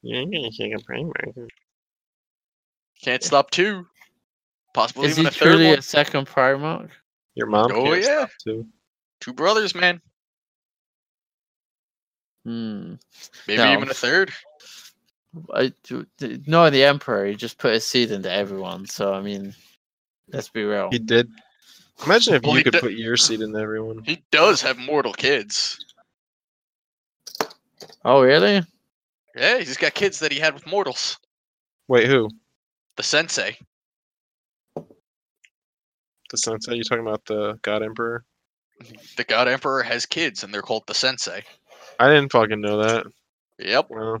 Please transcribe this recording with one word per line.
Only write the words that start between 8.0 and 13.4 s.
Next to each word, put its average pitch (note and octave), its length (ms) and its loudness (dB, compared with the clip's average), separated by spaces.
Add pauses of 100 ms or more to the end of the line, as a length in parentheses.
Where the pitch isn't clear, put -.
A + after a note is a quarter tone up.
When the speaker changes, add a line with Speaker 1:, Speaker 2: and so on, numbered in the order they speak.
Speaker 2:
yeah. C#4+ 180 2
Speaker 1:
stop B3+ 100 -6 (120)
two. A2+ 240 -8 (540)
Speaker 2:
Two B2 140 -14
brothers, F#3 400 0
man. F3 260 0 (2500)
Speaker 3:
Hmm. A2 500 -10 (520)